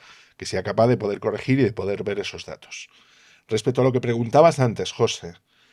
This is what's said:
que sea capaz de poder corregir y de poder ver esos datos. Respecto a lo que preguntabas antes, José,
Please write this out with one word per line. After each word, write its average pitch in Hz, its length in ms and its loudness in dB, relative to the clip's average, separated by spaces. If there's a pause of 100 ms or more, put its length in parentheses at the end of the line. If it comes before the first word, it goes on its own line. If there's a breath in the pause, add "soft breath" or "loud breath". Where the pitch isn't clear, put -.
(360 loud breath)
que - 80 -14
sea 95 180 -4
capaz 104 260 2
de 120 100 2
poder 101 200 -4
corregir 110 420 0
y 127 40 6
de 101 80 2
poder 98 300 -4
ver 101 160 -4
esos 92 260 -10
datos. - 460 -16 (580 soft breath)
Respecto 127 320 0
a 127 40 4
lo 131 80 4
que 131 100 0
preguntabas 120 560 4
antes, 101 340 -2
José, 101 400 -4 (400 soft breath)